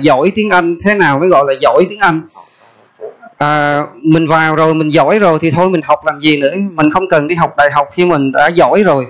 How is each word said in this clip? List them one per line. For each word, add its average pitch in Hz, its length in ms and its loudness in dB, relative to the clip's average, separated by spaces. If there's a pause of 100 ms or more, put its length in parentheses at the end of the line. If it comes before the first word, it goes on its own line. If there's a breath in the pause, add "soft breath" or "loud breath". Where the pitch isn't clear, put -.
giỏi 147 340 2
tiếng 214 140 -2
Anh 170 340 0
thế 208 100 0
nào 151 260 0
mới 185 100 0
gọi 143 180 4
là 135 140 0
giỏi 143 280 2
tiếng 208 100 -14
Anh. 165 220 0 (1160 soft breath)
À, 147 460 0 (200)
mình 160 240 2
vào 160 280 0
rồi, 160 180 2
mình 156 160 -2
giỏi 156 300 2
rồi 165 220 2
thì 165 100 -2
thôi 175 180 0
mình 175 120 -2
học 151 240 -2
làm 147 140 -4
gì 151 180 0
nữa, 143 160 -2 (180)
mình 151 200 0
không 185 180 -2
cần 151 180 0
đi 175 80 -4
học 160 220 -2
đại 143 140 2
học 143 220 -2
khi 180 120 0
mình 143 260 0
đã 143 160 2
giỏi 170 360 2
rồi. 139 260 0